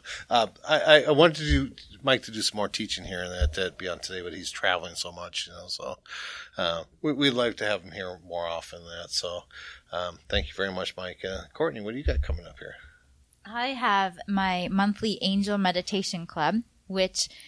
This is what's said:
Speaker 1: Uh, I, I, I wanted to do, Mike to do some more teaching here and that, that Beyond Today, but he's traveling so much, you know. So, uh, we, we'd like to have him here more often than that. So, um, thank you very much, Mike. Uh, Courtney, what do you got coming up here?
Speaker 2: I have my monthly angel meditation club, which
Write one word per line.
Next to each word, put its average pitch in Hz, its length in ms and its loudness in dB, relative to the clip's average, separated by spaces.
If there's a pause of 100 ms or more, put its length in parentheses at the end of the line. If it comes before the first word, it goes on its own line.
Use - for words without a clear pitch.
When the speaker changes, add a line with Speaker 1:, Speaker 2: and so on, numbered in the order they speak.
(280)
Speaker 1:
Uh, 110 200 4 (200)
I, 151 120 4
I, 151 240 10
I 143 80 2
wanted 151 240 8
to 156 80 -6
do, 139 260 2 (320)
Mike 131 220 2
to - 60 -12
do 110 120 -4
some - 140 0
more 101 120 0
teaching 98 360 -6
here 92 180 -6
and 90 100 -6
that, 90 220 2
that 92 240 -2
Beyond 90 240 -6
Today, 92 200 -8
but 87 120 -8
he's 87 160 -8
traveling 87 440 -2
so - 160 -6
much, 87 360 -8
you 87 80 -20
know. 87 140 -14
So, - 300 -8 (600)
uh, 85 260 -2 (160)
we, 151 120 0
we'd 139 180 4
like 120 280 0
to 110 80 -2
have 101 160 -2
him 90 100 -18
here 92 340 -8
more 85 200 -4
often 85 340 -8
than 85 100 -18 (120)
that. 82 80 -14
So, 87 340 -4 (480)
um, 87 260 -4 (100)
thank 101 200 0
you - 60 -14
very 98 180 0
much, 92 240 -4
Mike. 90 280 -10
Uh, 95 180 -6 (120)
Courtney, 151 260 -2
what 104 120 -6
do 123 60 -6
you 147 60 -10
got - 180 2
coming - 240 -4
up - 120 -18
here? - 160 -14 (720)
Speaker 2:
I 240 220 -2
have 202 500 2 (100)
my 185 420 2
monthly 202 520 2
angel 202 340 2
meditation 180 720 0
club, 170 300 2 (300)
which 190 440 0 (180)